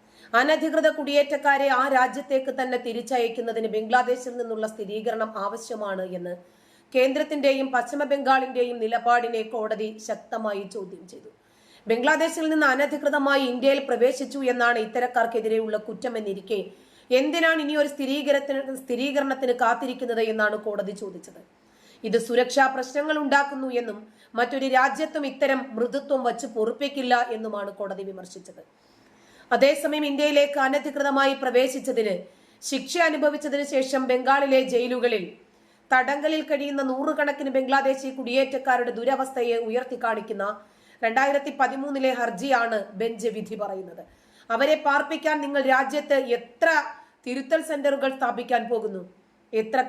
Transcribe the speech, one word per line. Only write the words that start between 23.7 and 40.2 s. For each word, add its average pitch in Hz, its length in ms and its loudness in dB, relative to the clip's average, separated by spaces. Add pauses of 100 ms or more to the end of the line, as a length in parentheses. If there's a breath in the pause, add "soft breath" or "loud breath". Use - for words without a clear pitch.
മറ്റൊരു 247 320 0
രാജ്യത്തും 269 600 2
ഇത്തരം 262 440 0
മൃദുത്വം 247 540 -2
വച്ച് 233 220 -2
പൊറുപ്പിക്കില്ല 247 840 0
എന്നുമാണ് 220 400 -6
കോടതി 196 320 -8
വിമർശിച്ചത്. 185 600 -16 (920 soft breath)
അതേസമയം 294 540 4
ഇന്ത്യയിലേക്ക് 285 540 4
അനധികൃതമായി 277 720 2
പ്രവേശിച്ചതിന് 247 920 0 (360 loud breath)
ശിക്ഷ - 360 -4
അനുഭവിച്ചതിന് 294 680 0
ശേഷം 262 440 0
ബംഗാളിലെ 269 520 4
ജയിലുകളിൽ 240 720 0 (600 soft breath)
തടങ്കലിൽ 285 500 2
കഴിയുന്ന 285 400 -2
നൂറുകണക്കിന് 285 680 -2
ബംഗ്ലാദേശി 269 580 0
കുടിയേറ്റക്കാരുടെ 262 840 0
ദുരവസ്ഥയെ 247 640 -2
ഉയർത്തിക്കാണിക്കുന്ന 220 1040 -4 (440 soft breath)